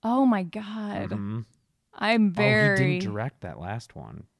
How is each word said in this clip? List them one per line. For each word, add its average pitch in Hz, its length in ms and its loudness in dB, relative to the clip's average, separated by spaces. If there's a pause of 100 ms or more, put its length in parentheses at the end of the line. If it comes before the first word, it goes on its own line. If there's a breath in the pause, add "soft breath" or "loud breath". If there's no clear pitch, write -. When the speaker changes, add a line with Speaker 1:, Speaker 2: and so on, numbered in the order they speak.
Speaker 1:
Oh, 254 240 4
my 208 160 4
God. 208 680 -8
Speaker 2:
Mm-hmm. 104 300 -4 (560)
Speaker 1:
I'm 214 360 2
very 208 420 4
Speaker 2:
Oh, 190 100 4
he - 160 2
didn't 107 120 -4
direct 110 300 -6
that 71 180 -10
last 101 360 -10
one 67 300 -14 (140)